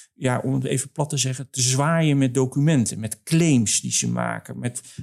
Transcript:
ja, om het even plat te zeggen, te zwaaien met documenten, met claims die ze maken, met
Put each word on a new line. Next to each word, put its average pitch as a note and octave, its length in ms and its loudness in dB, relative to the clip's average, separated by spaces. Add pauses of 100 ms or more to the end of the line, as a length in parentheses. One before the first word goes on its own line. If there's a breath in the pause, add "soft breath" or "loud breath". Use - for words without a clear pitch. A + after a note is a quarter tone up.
(140)
ja, B2+ 260 -2
om C3+ 140 -2
het C3+ 100 -2
even C3+ 280 -4
plat D3+ 180 -4
te D3+ 80 -4
zeggen, C3 320 -4
te C3 120 -6
zwaaien C#3+ 560 2
met C3+ 160 2
documenten, C3 640 2
met A2 240 -10
claims D#3 580 2
die B2 100 -6
ze A#2 180 -2
maken, A#2+ 500 -4
met A#2+ 220 -8 (220 loud breath)